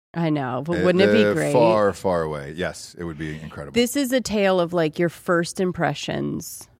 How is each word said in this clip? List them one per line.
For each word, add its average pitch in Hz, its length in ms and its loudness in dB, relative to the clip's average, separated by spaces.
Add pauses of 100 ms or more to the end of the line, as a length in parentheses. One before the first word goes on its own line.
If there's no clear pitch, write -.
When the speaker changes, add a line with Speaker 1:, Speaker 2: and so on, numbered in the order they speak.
(140)
Speaker 1:
I 165 160 0
know, 131 360 -2
but 175 140 -2
Speaker 2:
The, 185 60 2
Speaker 1:
wouldn't 180 180 4
it 208 100 6
be 214 100 6
Speaker 2:
the 208 100 4
Speaker 1:
great? 151 200 0
Speaker 2:
far, 107 400 4
far 87 280 0
away. 76 340 -6
Yes, 82 420 -6
it 87 80 -8
would 80 120 -8
be 78 220 -8
incredible. 76 340 -12
Speaker 1:
This 240 220 2
is 277 160 -2
a 262 100 2
tale 196 380 0
of, 170 140 0
like, 160 260 0
your 170 100 2
first 170 500 -2
impressions 147 1080 -4 (120)